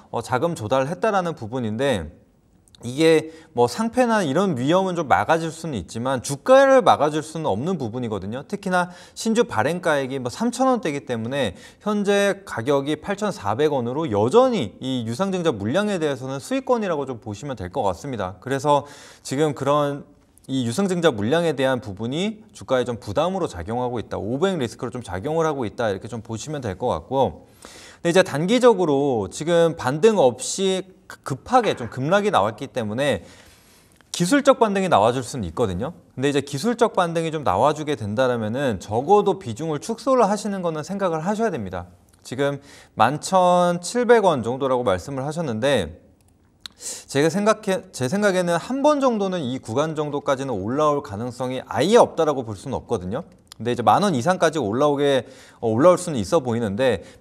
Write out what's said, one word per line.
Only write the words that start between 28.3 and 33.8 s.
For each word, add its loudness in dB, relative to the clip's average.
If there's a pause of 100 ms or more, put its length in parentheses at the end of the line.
지금 2
반등 2
없이 0 (300)
급하게 2
좀 -6
급락이 0
나왔기 2
때문에 -2 (880)